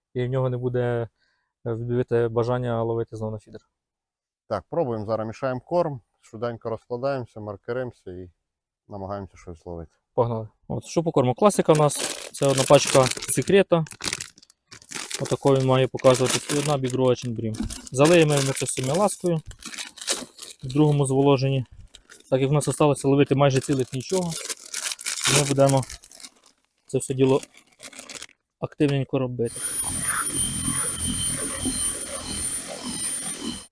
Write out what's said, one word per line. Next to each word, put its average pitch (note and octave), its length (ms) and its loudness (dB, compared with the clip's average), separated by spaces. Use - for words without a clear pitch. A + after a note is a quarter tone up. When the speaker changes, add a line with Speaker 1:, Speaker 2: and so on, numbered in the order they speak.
Speaker 1:
І B2 120 -2
в A#2+ 40 -4
нього C3 200 0
не B2 80 -4
буде, B2 520 -2
е, A#2 80 -4
відбите A#2+ 540 0
бажання A#2 560 0
ловити A#2 320 -4
знову A2 160 -6
на G#2+ 80 -10
фідер. A2 220 -18
Speaker 2:
Так, G2+ 220 -4
пробуємо. A#2+ 360 -2
Зараз A2 220 -2
мішаємо B2+ 320 -4
корм, D#3+ 420 -2
швиденько A#2 480 -8
розкладаємося, B2 680 -6
маркеримося A2 720 -8
і F2+ 200 -12
намагаємося G2 500 -10
щось - 260 -18
зловити. E2+ 280 -12
Speaker 1:
Погнали. A#2 340 0
От, B2+ 180 -6
що - 180 -2
по E3 80 -2
корму? B2+ 220 4
Класика G3 400 4
в D3+ 40 6
нас. D3 180 4
Це C#3+ 140 0
одна C3+ 160 4
пачка C3+ 440 6
секрета. F3+ 760 2
Отако C3+ 340 2
він C3 100 2
має C3 220 4
показуватись. - 680 2
І - 20 2
одна D3 200 2
Big B2+ 180 -2
Roach B2+ 320 2
and A#2 80 -4
Bream. A2 200 -4
Залиємо D3+ 420 6
ми C3+ 200 0
це - 120 -4
все B2+ 200 -4
меласкою E3+ 560 0
в C3+ 40 -8
другому C#3+ 380 2
зволоженні. C3+ 600 2
Так C3 120 2
як C3+ 80 0
в C#3+ 40 4
нас D3 140 2
осталося C#3+ 400 2
ловити C#3 280 4
майже C3+ 240 4
цілих C3 340 -2
нічого, E3+ 400 -2
ми C#3+ 100 4
будемо C3+ 360 4
це C#3 100 -4
все C3+ 160 -4
діло C3 280 4
активненько C#3 600 0
робити. B2 360 -2